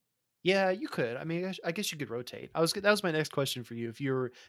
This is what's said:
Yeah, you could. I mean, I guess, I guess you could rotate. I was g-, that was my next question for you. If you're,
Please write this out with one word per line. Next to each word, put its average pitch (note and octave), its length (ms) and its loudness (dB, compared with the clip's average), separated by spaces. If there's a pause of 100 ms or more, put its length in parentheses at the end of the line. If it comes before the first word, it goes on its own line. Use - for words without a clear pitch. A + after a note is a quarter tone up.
(440)
Yeah, F#3+ 260 4
you G#3 180 -2
could. B2 300 -2
I D3 60 -8
mean, E3 200 -2
I F#3 40 -2
guess, F#3+ 180 -8
I F3 60 0
guess G3 200 -4
you E3+ 60 -8
could C#3 140 -6
rotate. A#2+ 420 -8
I D#3 80 2
was E3 120 4
g-, G#3 60 -4
that G3+ 120 6
was G#3 120 4
my F3+ 80 2
next D3+ 200 2
question C3 320 -2
for A#2 100 -12
you. A#2 160 -4
If A2 100 -10
you're, C3 320 0 (180)